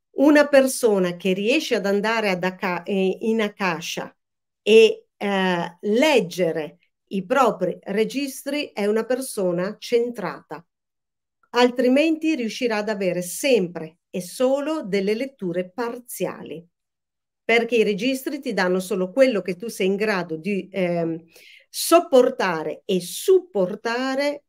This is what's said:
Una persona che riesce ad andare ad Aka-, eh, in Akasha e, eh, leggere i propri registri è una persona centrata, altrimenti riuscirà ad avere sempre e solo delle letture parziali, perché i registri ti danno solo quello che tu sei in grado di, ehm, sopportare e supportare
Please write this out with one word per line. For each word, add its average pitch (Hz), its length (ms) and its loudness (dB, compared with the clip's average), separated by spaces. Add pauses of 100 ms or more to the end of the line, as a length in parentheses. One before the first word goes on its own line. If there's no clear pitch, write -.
(180)
Una 294 300 6
persona 220 680 4
che 185 180 0
riesce 233 420 0
ad 196 100 -2
andare 208 440 0
ad 180 140 -2
Aka-, 185 400 -4
eh, 190 380 -2
in 220 200 0
Akasha 175 760 -4 (460)
e, 220 540 6
eh, 185 680 -2
leggere 180 960 0 (320)
i 190 160 -6
propri 220 560 0
registri 269 920 -4
è 202 120 -4
una 220 200 0
persona 208 760 -2
centrata, 190 840 -4 (880)
altrimenti 262 840 2
riuscirà 226 420 -2
ad 208 120 -4
avere 185 320 -2
sempre 175 760 -2 (100)
e 185 120 -8
solo 277 600 -2
delle 196 300 -2
letture 185 560 -6
parziali, 214 960 -8 (800)
perché 233 340 0
i 214 60 4
registri 262 560 -4
ti 247 140 -8
danno 185 260 0
solo 185 320 -4
quello 254 300 2
che 185 140 -6
tu 226 140 -12
sei 196 180 -2
in 196 80 0
grado 185 400 -2
di, 190 360 -4
ehm, 170 520 -2 (460)
sopportare 254 1160 2
e 185 160 0
supportare 262 1500 0